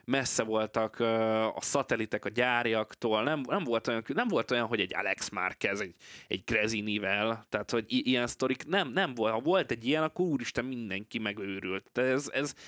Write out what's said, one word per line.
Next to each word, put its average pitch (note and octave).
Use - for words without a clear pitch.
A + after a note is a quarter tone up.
messze B2
voltak, A2
ö, A#2
a -
szatelitek A2
a G2+
gyáriaktól, A2+
nem, D3
nem F#3
volt A#2
olyan, A2+
nem D3+
volt C#3+
olyan, A#2+
hogy A#2
egy F#2+
Alex F#2+
Márquez, G2
egy, F#2
egy F#2+
Gresinivel, G#2+
tehát G#2
hogy A2+
i-, A#2+
ilyen B2
sztorik C3
nem, E3+
nem D3+
volt. A2
Ha A2+
volt D#3
egy A#2
ilyen, D3+
akkor E3
úristen, B2+
mindenki A2+
megőrült. G2
De A#2+
ez, C3
ez, C#3+